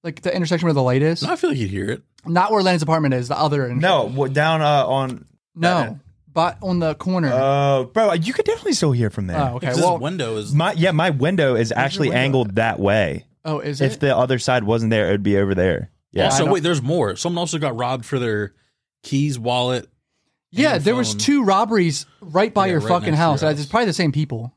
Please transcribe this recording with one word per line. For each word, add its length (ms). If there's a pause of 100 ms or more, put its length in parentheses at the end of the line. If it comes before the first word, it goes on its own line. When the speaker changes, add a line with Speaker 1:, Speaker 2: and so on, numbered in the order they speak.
Speaker 1:
like, 200
the 120
intersection 320
where 80
the 80
light 200
is. 200
Speaker 2:
No, 100
I 40
feel 140
like 80
you'd 120
hear 200
it. 120 (240)
Speaker 1:
Not 240
where 100
Len's 220
apartment 320
is. 140
The 100
other 260
intersection. 160
Speaker 3:
No, 280
what, 240
down, 280
uh, 240
on 400 (300)
Speaker 1:
No, 260
Speaker 3:
that 160 (360)
Speaker 1:
but 280
on 200
the 160
corner. 360
Speaker 3:
Oh, 640
bro, 200
you 180
could 140
definitely 260
still 180
hear 200
from 180
there. 120
Speaker 1:
Oh, 140
okay. 140
Speaker 2:
'Cause 80
his 80
Speaker 1:
Well, 140
Speaker 2:
window 400
is 140
Speaker 3:
my, 200
yeah, 180
my 200
window 440
is 0
Speaker 1:
Where's 160
your 80
Speaker 3:
actually 300
Speaker 1:
window 120
Speaker 3:
angled 280
Speaker 1:
at? 80
Speaker 3:
that 240
way. 440 (200)
Speaker 1:
Oh, 160
is 200
Speaker 3:
If 140
Speaker 1:
it? 60
Speaker 3:
the 160
other 240
side 240
wasn't 260
there, 180
it 40
would 100
be 140
over 180
there. 380 (180)
Yeah. 140
Speaker 2:
Also, 180
Speaker 1:
I 40
don't 80
Speaker 2:
wait, 100
there's 180
more. 320
Someone 240
also 200
got 200
robbed 260
for 140
their 360 (500)
keys, 340
wallet, 480 (640)
Speaker 1:
Yeah, 240
Speaker 2:
and 100
Speaker 1:
there 120
was 160
Speaker 2:
phone. 80
Speaker 1:
two 240
robberies 600 (160)
right 320
by 140
Speaker 2:
Yeah, 60
Speaker 1:
your 80
Speaker 2:
right 80
Speaker 1:
fucking 240
Speaker 2:
next 60
to 40
Speaker 1:
house. 200
Speaker 2:
your 100
Speaker 1:
It's 80
Speaker 2:
house. 80
Speaker 1:
probably 180
the 60
same 180
people. 460